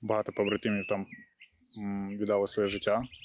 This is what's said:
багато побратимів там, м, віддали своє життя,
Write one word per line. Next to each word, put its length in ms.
багато 320
побратимів 540
там, 200
м, 400
віддали 280
своє 220
життя, 340